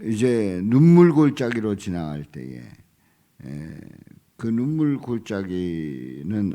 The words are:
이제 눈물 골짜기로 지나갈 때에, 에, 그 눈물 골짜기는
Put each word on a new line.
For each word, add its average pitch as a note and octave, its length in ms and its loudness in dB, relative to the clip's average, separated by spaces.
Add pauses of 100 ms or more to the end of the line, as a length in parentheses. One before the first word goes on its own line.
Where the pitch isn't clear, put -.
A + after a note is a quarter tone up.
이제 A2 640 -2
눈물 E3+ 480 8
골짜기로 B2 640 0
지나갈 D#2+ 480 -6
때에, C2 440 -14 (760)
에, D2 360 -12 (560)
그 A2+ 120 -6
눈물 C#3 500 0
골짜기는 F2+ 1600 -4